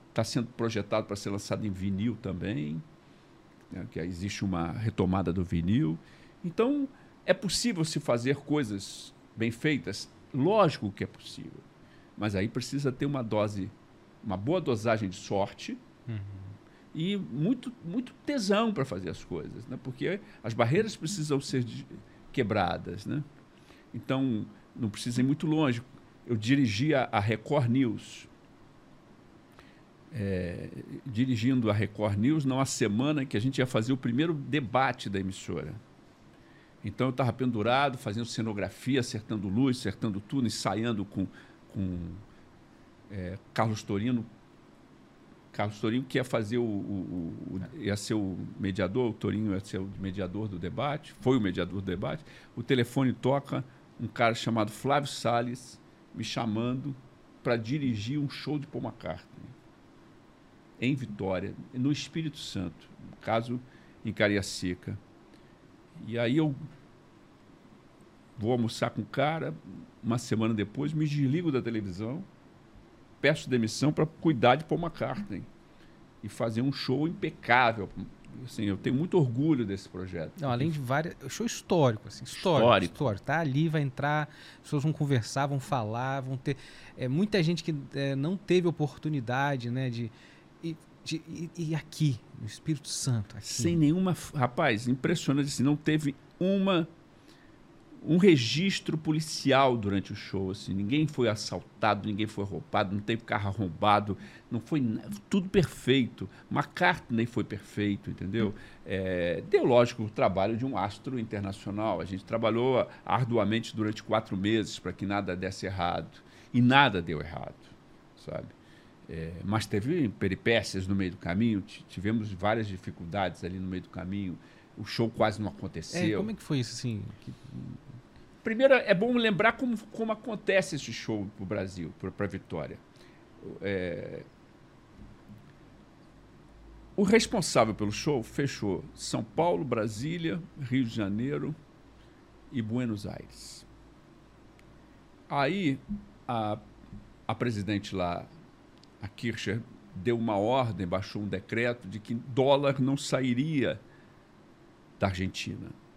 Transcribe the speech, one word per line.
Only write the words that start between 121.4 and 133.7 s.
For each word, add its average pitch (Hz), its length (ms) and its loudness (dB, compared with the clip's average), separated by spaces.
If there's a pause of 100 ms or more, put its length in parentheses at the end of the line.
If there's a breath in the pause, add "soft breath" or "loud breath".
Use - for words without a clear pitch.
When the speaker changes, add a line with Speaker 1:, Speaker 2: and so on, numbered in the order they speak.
Speaker 1:
ti-, - 280 -14
tivemos 107 420 -2
várias 104 340 0
dificuldades 92 800 -4
ali 92 160 -6
no 92 80 -6
meio 92 160 -6
do - 60 -18
caminho. 92 480 -6 (400 loud breath)
O 110 80 -8
show 117 240 0
quase 107 320 0
não 101 80 -2
aconteceu. 104 640 -2
Speaker 2:
É, - 20 0
como 214 140 -2
é - 20 -4
que - 80 -10
foi 147 180 -2
isso, 117 140 -4
assim? 113 300 -6 (160)
Que - 140 -14 (1080)
Speaker 1:
Primeiro, 240 320 6
é 214 200 6
bom 226 200 4
lembrar 220 380 6
como, 240 260 -2 (100)
como 220 260 -4
acontece 202 600 0
esse 135 160 -6
show 107 440 -4
pro 101 100 -10
Brasil, 95 540 -4
pro, 95 120 -6
pra 101 140 -4
Vitória. 87 540 -8 (800 loud breath)
É... 90 640 -4 (2750)